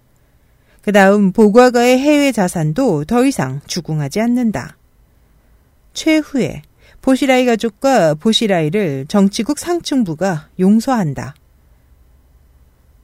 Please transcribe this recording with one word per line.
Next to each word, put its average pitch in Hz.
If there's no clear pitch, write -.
그다음 196
보과가의 240
해외 285
자산도 175
더 240
이상 143
추궁하지 156
않는다. 233
최후에 277
보시라이 262
가족과 233
보시라이를 170
정치국 202
상층부가 196
용서한다. 185